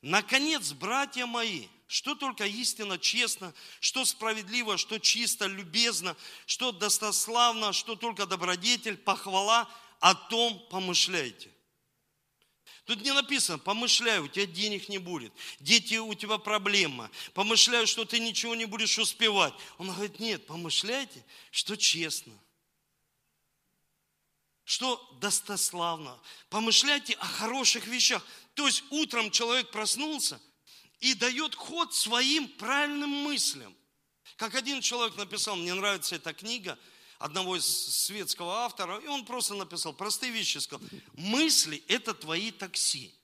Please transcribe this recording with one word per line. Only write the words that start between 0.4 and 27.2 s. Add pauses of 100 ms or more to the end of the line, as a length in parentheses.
братья
мои, (200)
что
только
истинно,
честно, (260)
что
справедливо,
что
чисто,
любезно, (300)
что
достославно,
что
только
добродетель,
похвала, (320)
о
том (100)
помышляйте». (1300)
Тут
не
написано:
«Помышляю,
у
тебя
денег
не
будет, (260)
дети,
у
тебя
проблема, (240)
помышляю,
что
ты
ничего
не
будешь
успевать». (240)
Он
говорит:
«Нет,
помышляйте, (240)
что
честно, (2250)
что
достославно, (300)
помышляйте
о